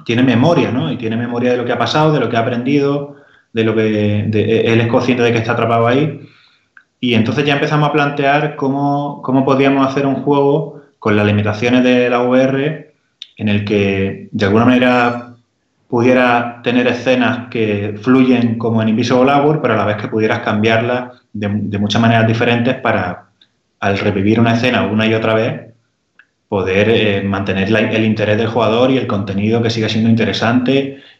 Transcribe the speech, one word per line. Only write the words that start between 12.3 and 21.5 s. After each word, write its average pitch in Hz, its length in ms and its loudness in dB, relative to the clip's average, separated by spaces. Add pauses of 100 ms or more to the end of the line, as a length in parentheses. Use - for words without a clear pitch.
R 135 520 -2 (420)
en 107 140 -4
el 104 160 0
que 98 680 -2
de 104 140 0
alguna 110 180 2
manera 123 720 0 (540)
pudiera 120 760 2
tener 123 220 0
escenas 123 640 0
que 104 520 -4
fluyen 123 540 4
como 113 240 0
en 110 80 0
Invisible 123 420 2
Hour, 147 300 2
pero 113 140 0
a - 20 0
la 104 80 0
vez 104 140 -2
que 131 100 -8
pudieras 110 300 0
cambiarlas 113 760 0 (220)
de, 104 180 -4